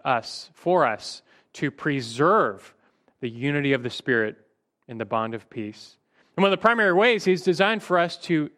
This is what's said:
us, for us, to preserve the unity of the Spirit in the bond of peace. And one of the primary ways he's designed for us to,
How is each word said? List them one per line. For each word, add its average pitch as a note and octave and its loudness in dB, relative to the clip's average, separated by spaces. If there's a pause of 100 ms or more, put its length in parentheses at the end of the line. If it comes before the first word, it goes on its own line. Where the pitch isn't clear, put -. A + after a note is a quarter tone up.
us, - -4
for F3 0
us, - -6 (300)
to C#3+ -6
preserve C3+ -2 (460)
the B2+ -8
unity C#3 -2
of B2 -2
the A#2+ -6
Spirit A2+ -2 (500)
in A#2 -14
the A2+ -6
bond A2 -4
of A2 -14
peace. - -14 (400)
And F#3 4
one G3 4
of F3+ 0
the F#3 -10
primary A3 4
ways G#3+ 4
he's F#3 2
designed G3 2
for F3+ 2
us E3+ 0
to, D3+ -2